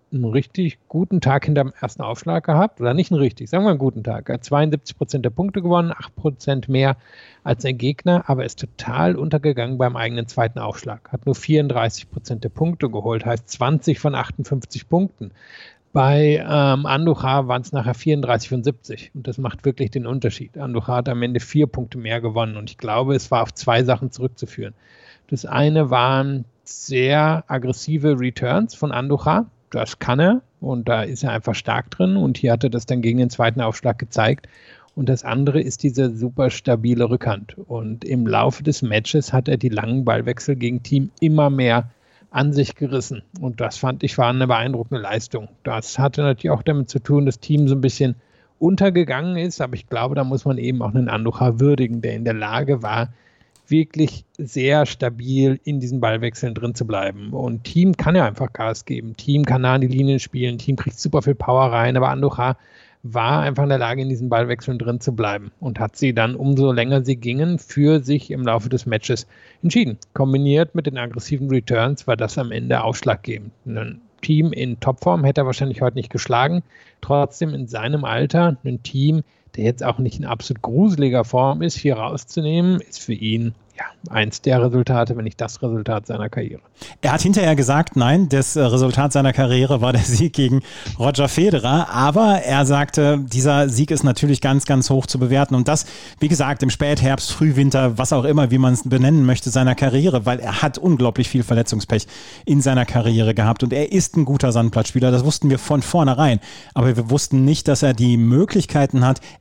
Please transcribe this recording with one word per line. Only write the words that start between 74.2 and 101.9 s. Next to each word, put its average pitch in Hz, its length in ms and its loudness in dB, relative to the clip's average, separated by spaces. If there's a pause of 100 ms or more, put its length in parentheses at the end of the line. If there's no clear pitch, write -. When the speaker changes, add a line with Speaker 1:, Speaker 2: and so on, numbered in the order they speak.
Speaker 1:
Team 156 320 2
in 127 280 -6
Topform 160 440 0
hätte 139 180 2
er 131 40 0
wahrscheinlich 131 340 -4
heute 127 160 -2
nicht - 140 -8
geschlagen. 135 520 0 (380)
Trotzdem 143 540 -2
in 131 140 -8
seinem 120 360 -4
Alter 139 600 2
ein 123 180 -6
Team, 147 400 0 (340)
der 107 80 -4
jetzt 120 180 0
auch 117 160 -2
nicht 127 200 -4
in - 80 -10
absolut 117 340 -8
gruseliger 135 640 2
Form 127 380 0
ist, - 160 -4
hier 135 180 0
rauszunehmen, 160 880 -2
ist - 180 -18
für 117 140 -6
ihn, 113 400 -4 (220)
ja, - 360 -14
eins 107 300 -2
der 127 200 2
Resultate, 123 540 2
wenn 110 80 -6
nicht 110 160 -8
das - 220 -8
Resultat 110 440 -4
seiner 107 220 -6
Karriere. - 320 -8 (400)
Speaker 2:
Er 135 120 0
hat 160 100 0
hinterher 180 340 4
gesagt, 139 400 2
nein, 143 320 4
das, 135 280 0
äh, 151 40 2
Resultat 131 500 4
seiner 135 220 2
Karriere 127 480 2
war 123 140 2
der 120 80 4
Sieg 143 320 2
gegen 131 260 4 (380)
Roger 135 300 2
Federer. 156 640 2
Aber 165 540 4
er 135 220 2
sagte, 143 580 2
dieser 135 460 2
Sieg 135 200 2
ist 151 120 0
natürlich 139 400 2
ganz, 139 240 2
ganz 135 240 2
hoch 131 160 2
zu 135 120 -4
bewerten. 131 360 2
Und 123 120 2
das, 151 200 0 (320)
wie 151 100 2
gesagt, 143 340 0
im 131 60 2
Spätherbst, 135 640 0
Frühwinter, 135 640 2
was 127 160 0
auch 127 120 2
immer, 143 260 4
wie 131 80 4
man 127 160 4
es 120 120 -4
benennen 131 380 4
möchte, 127 240 2
seiner 127 260 2
Karriere, 135 520 2
weil 123 140 0
er 107 200 -4
hat 147 160 0
unglaublich 127 540 2
viel 127 120 0
Verletzungspech 113 640 0 (380)